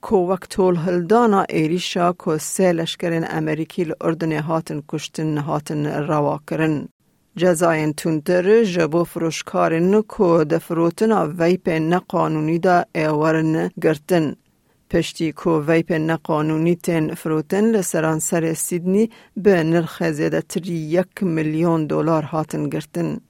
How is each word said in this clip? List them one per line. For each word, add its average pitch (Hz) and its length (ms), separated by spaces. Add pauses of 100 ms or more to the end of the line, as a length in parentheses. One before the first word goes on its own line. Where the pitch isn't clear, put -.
کو 220 160 (100)
وک 185 220
تول 185 260
هلدانا 185 720
ایریشا 175 640
کو 165 260
سه 180 340
لشکرین 165 580
امریکی 156 540
ل 160 80 (100)
اردن 165 300
هاتن 156 480 (100)
کشتن 156 480
هاتن 147 480 (240)
روا 147 380
کرن. 156 400 (480)
جزاین 165 580
تونتر 180 680
جبو 170 400
فروشکارن 170 1000
کو 170 420
د 156 140
فروتن 170 540 (280)
ویپ 180 300
نقانونی 160 920
دا 175 240 (120)
ایورن 160 760 (140)
گرتن. 156 520 (560)
پشتی 160 400
کو 170 200 (160)
ویپ 165 240
نقانونی 160 840
تن 165 380
فروتن 165 520 (100)
لسرانسر 160 800
سیدنی 185 560 (280)
به 185 260
نرخ 165 480
زیاده 156 300
تر 170 260
یک 170 560
میلیون 160 640
دلار 156 360
هاتن 151 460
گرتن. 156 480 (120)